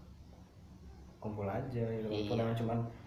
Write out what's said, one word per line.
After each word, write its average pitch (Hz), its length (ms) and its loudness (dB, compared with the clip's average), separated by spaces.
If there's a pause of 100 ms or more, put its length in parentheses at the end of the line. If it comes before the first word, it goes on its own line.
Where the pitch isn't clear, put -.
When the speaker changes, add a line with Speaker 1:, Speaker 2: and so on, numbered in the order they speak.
(1160)
Speaker 1:
kumpul 104 280 -2
aja 120 380 2
gitu. 110 260 2
Walaupun 107 260 2
Speaker 2:
Iya. 117 80 6
Speaker 1:
emang 113 140 4
cuman, 117 220 4 (280)